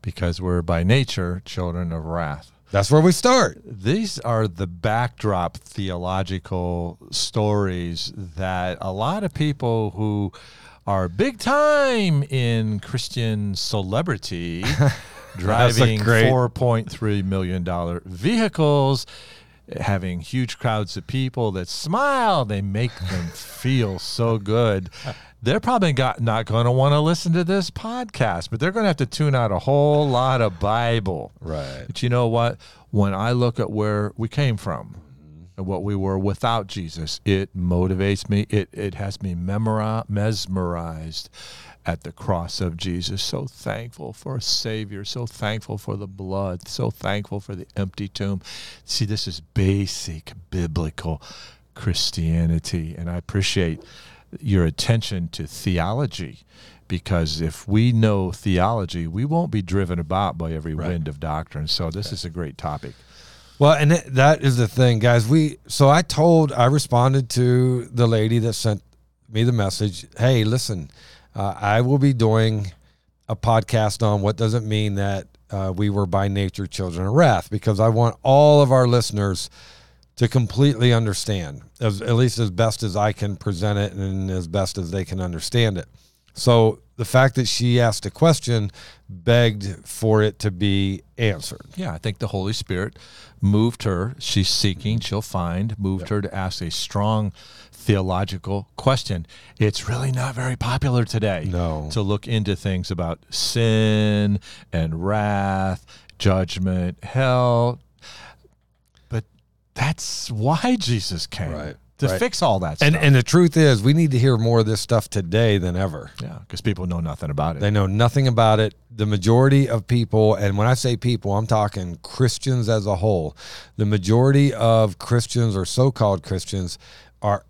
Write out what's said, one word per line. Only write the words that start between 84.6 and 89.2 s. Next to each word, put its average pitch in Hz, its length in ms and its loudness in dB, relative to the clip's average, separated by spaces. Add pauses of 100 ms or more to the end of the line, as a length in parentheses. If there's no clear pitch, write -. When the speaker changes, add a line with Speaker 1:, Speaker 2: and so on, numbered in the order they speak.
Speaker 2:
as 87 140 -6
they 95 140 -4
can 92 160 -6
understand 92 580 -2
it. - 80 -10 (480)
So 113 460 4 (160)
the 117 80 -6
fact 127 320 4
that 127 100 0
she 120 340 2
asked 113 240 0
a 98 60 -4
question 120 640 2 (360)
begged 104 800 0